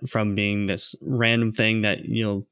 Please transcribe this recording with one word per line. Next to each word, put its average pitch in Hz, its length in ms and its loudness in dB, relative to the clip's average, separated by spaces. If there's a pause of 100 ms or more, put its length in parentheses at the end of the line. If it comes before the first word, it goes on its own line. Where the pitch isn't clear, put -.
from 107 280 0
being 104 320 0
this - 340 -2
random 117 500 2
thing 110 300 2
that 104 240 0
you'll 104 460 -2